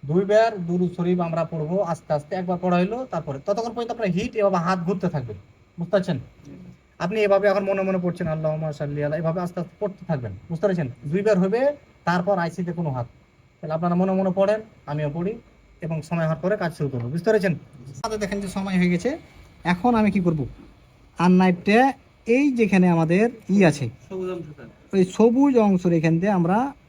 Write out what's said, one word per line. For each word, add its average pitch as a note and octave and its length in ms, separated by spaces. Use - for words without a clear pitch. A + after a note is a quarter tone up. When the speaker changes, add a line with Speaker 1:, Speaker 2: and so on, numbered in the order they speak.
Speaker 1:
দুইবার G3+ 600
দুরূদ F3 300
শরীফ F3+ 240
আমরা E3 260
পড়বো E3 340
আস্তে E3+ 340
আস্তে। D3 220
একবার F#3 260
পড়া F3+ 160
হলো, A3 340
তারপরে D3+ 280
ততক্ষণ A3+ 340
পর্যন্ত A#3 180
আপনার A3+ 180
হিট G3 260
এভাবে G3+ 220
হাত F3+ 220
ঘুরতে F#3 300
থাকবে। A#2+ 240
বুঝতে E3+ 120
পারছেন? F#3 280
আপনি G3 220
এভাবে G3 260
এখন G3+ 160
মনে G3 180
মনে F#3+ 160
পড়ছেন, F3 300
"আল্লাহুম্মা D#3 460
সাল্লি D3 300
আলা", D3 140
এভাবে E3 240
আস্তে F3 180
আস্তে - 200
পড়তে G3+ 260
থাকবেন। B2 260
বুঝতে E3+ 180
পেরেছেন? E3+ 220
দুইবার G3 340
হবে, A#3+ 360
তারপর F3+ 340
আইসিতে E3+ 360
কোনো D#3+ 180
হাত। B2 160
তাহলে D#3 120
আপনারা F3 220
মনে F#3+ 160
মনে F#3+ 240
পড়েন, G3+ 260
আমিও D3 280
পড়ি F#3+ 280
এবং D#3+ 200
সময় E3+ 220
হওয়ার D#3+ 180
পরে G3+ 160
কাজ F3 200
শুরু C#3+ 120
করবো। B2 200
বুঝতে E3+ 200
পেরেছেন? G3 260
আমাদের G#3+ 160
দেখেন G3+ 220
যে G3+ 60
সময় G3 300
হয়ে F3+ 120
গেছে। A#3+ 300
এখন F3+ 320
আমি G#3+ 160
কি G#3 80
করব? E3 260
আননাইফটা F#3 760
এই C4+ 260
যেখানে G3 380
আমাদের E3+ 400
ই G3 160
আছে, C#3+ 240
Speaker 2:
সবুজ F#3 200
অংশ, F3 160
স্যার। D3+ 220
Speaker 1:
ওই F#3+ 120
সবুজ B3 520
অংশের F#3+ 360
এখান E3 260
দিয়ে G3 120
আমরা G3+ 420